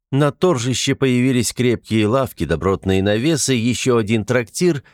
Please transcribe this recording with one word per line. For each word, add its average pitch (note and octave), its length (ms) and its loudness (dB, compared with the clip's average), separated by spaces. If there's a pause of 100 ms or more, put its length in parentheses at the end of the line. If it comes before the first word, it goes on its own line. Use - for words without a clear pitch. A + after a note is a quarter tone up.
(100)
На C#3+ 220 2
торжище C3 640 0
появились B2 580 0
крепкие A2 540 0
лавки, A#2 400 -2
добротные F#2 560 0
навесы, B2 500 0
еще A#2+ 460 0
один G#2+ 260 0
трактир, B2+ 580 -2 (120)